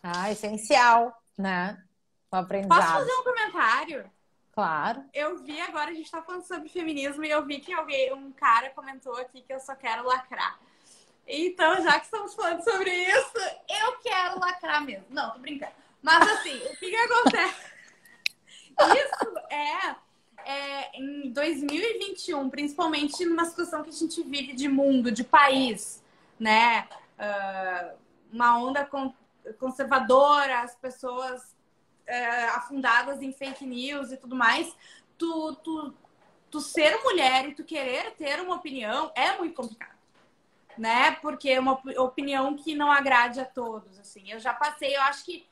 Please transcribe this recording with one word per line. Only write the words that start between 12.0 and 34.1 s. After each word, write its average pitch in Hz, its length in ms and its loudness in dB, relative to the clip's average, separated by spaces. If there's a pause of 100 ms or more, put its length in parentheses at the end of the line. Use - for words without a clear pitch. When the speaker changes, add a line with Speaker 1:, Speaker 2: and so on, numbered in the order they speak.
Speaker 2:
estamos 415 280 -8
falando 339 280 -2
sobre 392 300 0
isso, 370 460 2 (320)
eu 440 300 0
quero 370 380 -2
lacrar 359 460 -2
mesmo. 208 260 -12
Não, 247 220 -6
tô 254 80 -14
brincando. 277 320 -12 (300)
Mas, 320 300 8
assim, 311 260 -4
o 277 200 -10
que 370 120 -10
que 381 60 -4
acontece? 466 760 2 (1040)
<laughs> - 60 4
Isso - 560 4 (140)
é, 294 440 -4 (500)
é, 277 520 -8
em 277 340 -10
dois 285 300 -2
mil 294 200 -2
e 453 180 -2
vinte 392 300 -8
e 359 40 -4
um, 269 160 -2
principalmente 294 760 -2
numa 339 200 2
situação 330 380 -6
que 311 60 -14
a - 40 -16
gente 330 300 -6
vive 277 300 -6
de 262 140 -2
mundo, 269 440 4
de 220 120 -4
país, 269 800 4 (360)
né? 220 480 4 (320)
Ah, 190 720 -6 (400)
uma 240 240 6
onda 269 260 -2
con-, 269 300 -6 (460)
conservadora, 262 1000 4
as 240 140 -10
pessoas, 254 800 -10 (520)
é, 240 380 -2
afundadas 247 760 0
em 269 100 -8
fake 269 340 -10
news 262 460 -8